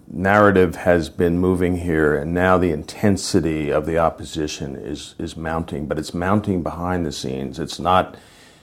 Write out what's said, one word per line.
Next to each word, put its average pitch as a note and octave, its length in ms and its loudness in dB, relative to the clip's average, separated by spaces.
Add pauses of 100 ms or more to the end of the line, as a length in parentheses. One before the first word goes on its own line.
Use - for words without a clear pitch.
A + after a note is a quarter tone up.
narrative F#2+ 720 4
has F2 320 2
been F2 320 0
moving F2+ 380 2
here, D#2 360 2
and D2+ 180 -2
now F2+ 240 4
the F2 140 2
intensity D#2 1000 -2
of D2+ 160 0
the E2 120 -2
opposition D#2 800 -4
is, C2+ 420 -12
is E2 180 -8
mounting, D#2+ 500 -6
but D2 120 -4
it's - 160 -8
mounting F#2 480 0
behind E2+ 420 -4
the D2+ 60 -4
scenes. C2 480 -8
It's D2+ 220 -8
not F2 360 0 (460)